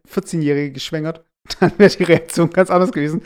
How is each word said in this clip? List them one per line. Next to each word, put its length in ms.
vierzehnjährige 680
geschwängert, 520
<laughs> 100
dann 180
wäre 180
die 80
Reaktion 460
ganz 200
anders 220
gewesen. 340